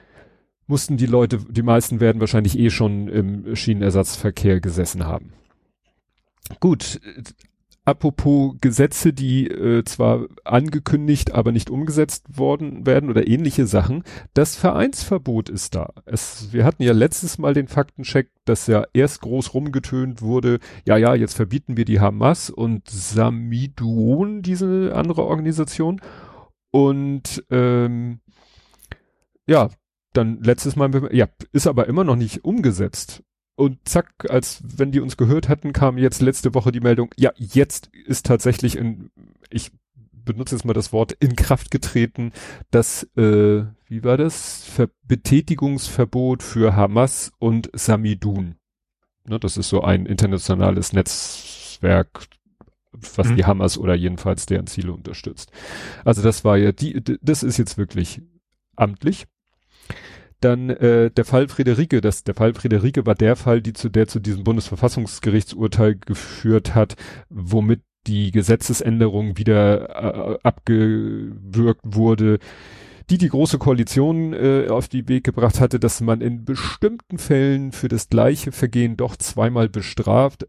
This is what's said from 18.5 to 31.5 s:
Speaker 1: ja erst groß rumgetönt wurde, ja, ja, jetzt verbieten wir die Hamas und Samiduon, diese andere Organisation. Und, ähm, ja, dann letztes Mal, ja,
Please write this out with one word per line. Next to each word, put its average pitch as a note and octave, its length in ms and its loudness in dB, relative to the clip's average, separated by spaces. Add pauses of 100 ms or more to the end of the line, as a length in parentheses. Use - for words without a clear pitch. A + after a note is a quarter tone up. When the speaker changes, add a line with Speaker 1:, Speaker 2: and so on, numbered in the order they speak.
Speaker 1:
ja G#2+ 180 2 (100)
erst C3+ 260 2
groß B2+ 320 -6
rumgetönt C3 720 -4
wurde, A#2+ 360 0 (280)
ja, G#2+ 100 6
ja, A#2 180 4
jetzt A2+ 200 0
verbieten A#2 420 -4
wir A2+ 80 2
die G#2 160 2
Hamas G#2 480 2
und A2+ 400 -4
Samiduon, A#2 1500 -2
diese F#3 540 -2
andere E3 300 -2
Organisation. D#3+ 760 -2 (680)
Und, C#3 800 0
ähm, A#2+ 680 0 (1300)
ja, C#3 220 4 (460)
dann A2+ 280 0
letztes B2 340 0
Mal, C3+ 380 0
ja, B2 140 4 (240)